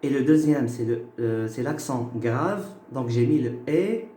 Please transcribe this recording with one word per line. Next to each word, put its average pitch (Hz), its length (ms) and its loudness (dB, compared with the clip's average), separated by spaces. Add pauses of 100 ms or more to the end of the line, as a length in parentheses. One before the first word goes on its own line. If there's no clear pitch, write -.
Et 139 60 -2
le 135 140 2
deuxième, 151 440 4
c'est 117 180 -4
le, 117 200 -2 (140)
euh, 113 280 -2
c'est 120 160 -6
l'accent 127 520 -4
grave. 139 500 0 (260)
Donc, 120 180 -4
j'ai 120 160 4
mis 151 140 4
le 120 140 -2 (120)
è 202 520 0